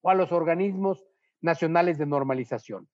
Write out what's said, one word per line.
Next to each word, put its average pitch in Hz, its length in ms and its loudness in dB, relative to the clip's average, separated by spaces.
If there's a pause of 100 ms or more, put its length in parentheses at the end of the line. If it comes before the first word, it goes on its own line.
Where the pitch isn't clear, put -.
o 175 100 0
a 185 40 6
los 185 180 2
organismos 185 720 0 (340)
nacionales 170 580 0
de 151 80 -2
normalización. 131 880 -4